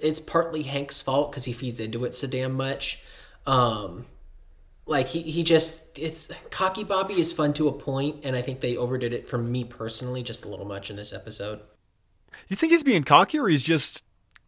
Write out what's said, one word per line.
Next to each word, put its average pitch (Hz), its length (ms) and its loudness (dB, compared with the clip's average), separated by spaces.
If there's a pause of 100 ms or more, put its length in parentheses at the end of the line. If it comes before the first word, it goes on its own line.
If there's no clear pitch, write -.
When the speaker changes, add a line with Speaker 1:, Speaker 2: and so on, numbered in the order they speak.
Speaker 1:
it's 156 180 2
partly 165 440 0
Hank's 143 380 -2
fault 143 300 2
'cause 127 120 -2
he 123 80 -2
feeds 120 280 -6
into 113 240 -4
it 123 100 -4
so - 140 0
damn 131 240 -2
much. 131 500 -4 (440)
Um, 113 600 2 (800)
like, 143 220 0
he, 165 140 -4
he 165 220 -2
just, - 540 4
it's, 151 300 -6 (220)
cocky 190 340 -2
Bobby 190 360 0
is - 120 4
fun 147 220 2
to 151 140 2
a 135 40 0
point, 139 520 -4
and 131 120 -2
I 123 60 -2
think 127 180 -6
they 123 160 0
overdid 120 360 -2
it 120 160 -6
for 123 100 -2
me 120 260 -2
personally 123 600 -4
just 113 200 -8
a 107 40 -10
little 98 180 -10
much 98 240 -8
in 104 60 -10
this 104 160 -10
episode. 101 460 -8 (920)
Speaker 2:
You 190 80 -4
think 320 160 4
he's 330 120 6
being 170 200 6
cocky, 180 340 6
or 269 100 2
he's 147 160 4
just 147 360 0 (480)